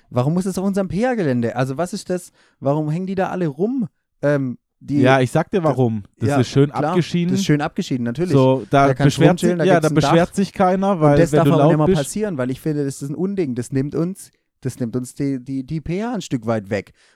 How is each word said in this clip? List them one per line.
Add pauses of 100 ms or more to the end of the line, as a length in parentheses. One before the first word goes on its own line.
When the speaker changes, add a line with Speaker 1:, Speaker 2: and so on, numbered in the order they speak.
Speaker 1:
warum
muss
es
auf
unserem
P-A-Gelände?
Also
was
ist
das, (280)
warum
hängen
die
da
alle
rum? (360)
Ähm, (220)
die
Speaker 2:
Ja,
ich
sag
dir
Speaker 1:
das
Speaker 2:
warum. (140)
Das
Speaker 1:
ja,
Speaker 2:
ist
schön
Speaker 1:
klar,
Speaker 2:
abgeschieden.
Speaker 1:
das
ist
schön
abgeschieden,
natürlich.
Speaker 2:
So,
da
Speaker 1:
Da
kannst
Speaker 2:
beschwert
Speaker 1:
rumchillen,
Speaker 2:
sich,
Speaker 1:
da
Speaker 2:
ja,
Speaker 1:
gibt's
Speaker 2:
da
Speaker 1:
ein
Dach.
Speaker 2:
beschwert
sich
keiner,
weil
Speaker 1:
Und
das
Speaker 2:
wenn
Speaker 1:
darf
Speaker 2:
du
Speaker 1:
auch
Speaker 2:
laut
Speaker 1:
nicht
mehr
Speaker 2:
bist
Speaker 1:
passieren,
weil
ich
finde,
das
ist
ein
Unding.
Das
nimmt
uns, (300)
das
nimmt
uns
die,
die,
die
P
A
ein
Stück
weit
weg. (220)